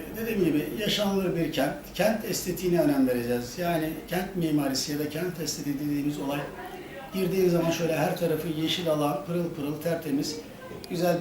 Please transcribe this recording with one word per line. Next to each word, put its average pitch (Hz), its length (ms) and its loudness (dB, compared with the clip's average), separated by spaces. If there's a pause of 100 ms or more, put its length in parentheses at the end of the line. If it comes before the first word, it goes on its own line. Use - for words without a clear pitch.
(200)
dediğim 214 240 0
gibi 151 240 4 (120)
yaşanılır 196 560 2
bir 160 160 0
kent, 135 220 2 (200)
kent 214 300 2
estetiğine 175 560 2
önem 139 280 4
vereceğiz. 120 500 0
Yani 165 320 0 (180)
kent 190 280 -2
mimarisi 151 560 2
ya 143 60 -2
da 147 100 -2
kent 170 320 -4
estetiği 143 400 -4
dediğimiz 147 400 0
olay 143 200 -2 (720)
girdiğin 185 340 4
zaman 165 220 4
şöyle 165 260 2
her 160 200 2
tarafı 165 320 0
yeşil 160 420 0
alan, 147 360 0
pırıl 170 180 0 (120)
pırıl, 147 260 -4
tertemiz, 156 540 -2 (540)
güzel 175 300 2